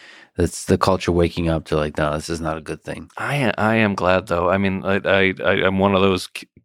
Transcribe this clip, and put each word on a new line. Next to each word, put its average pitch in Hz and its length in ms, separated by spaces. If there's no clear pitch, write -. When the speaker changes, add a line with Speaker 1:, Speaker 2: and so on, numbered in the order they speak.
Speaker 1:
that's - 280
the 95 120
culture 90 340
waking 85 380
up 80 160
to, 82 120
like, 76 200
"No, 76 160
this 78 160
is 82 100
not 80 180
a 80 40
good 78 220
thing." 80 340
Speaker 2:
I, 123 400
I 110 180
am 107 200
glad, 92 320
though. 87 220
I 95 80
mean, 95 280
I, 98 180
I, 95 300
I, 90 80
I'm 95 120
one 98 160
of 95 80
those 95 260
ki-, - 200